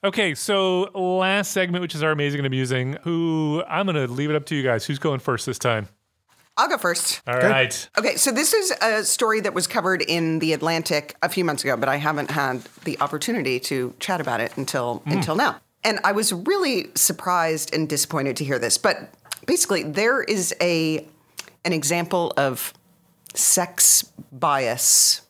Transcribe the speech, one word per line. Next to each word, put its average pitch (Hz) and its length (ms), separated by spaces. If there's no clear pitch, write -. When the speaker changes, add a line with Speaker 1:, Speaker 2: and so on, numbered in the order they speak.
Speaker 1:
Okay, 190 320
so 190 460
last 185 580
segment, 180 300
which 165 140
is 151 80
our 156 80
amazing 147 280
and 139 80
amusing. 131 560
Who, 165 640
I'm 185 200
gonna 151 200
leave 135 220
it 151 60
up 147 120
to 160 80
you 139 80
guys. 120 220
Who's 139 140
going 143 200
first 123 260
this 131 140
time? 110 280
Speaker 2:
I'll 247 120
go 277 100
first. - 500
Speaker 1:
All 123 80
Speaker 3:
Okay. 127 140
Speaker 1:
right. 131 480
Speaker 2:
Okay, - 200
so - 140
this 277 220
is 392 180
a 214 240
story 220 360
that 202 120
was 180 120
covered 185 360
in 165 380
The 160 140
Atlantic 156 720
a 143 60
few 185 160
months 151 180
ago, 131 140
but 127 120
I 135 60
haven't 147 360
had 135 300
the 151 180
opportunity 143 600
to 127 380
chat 185 220
about 120 200
it 120 160
until, 123 500
Speaker 1:
Mm. 151 60
Speaker 2:
until 170 220
now. 247 260
And 220 200
I 196 80
was 214 220
really 269 640
surprised 165 800
and 156 140
disappointed 143 500
to - 60
hear 135 160
this, 113 180
but - 320
basically 208 360
there 214 380
is 190 400
a, 160 460
an 175 100
example 170 640
of 135 380
sex - 720
bias 131 1000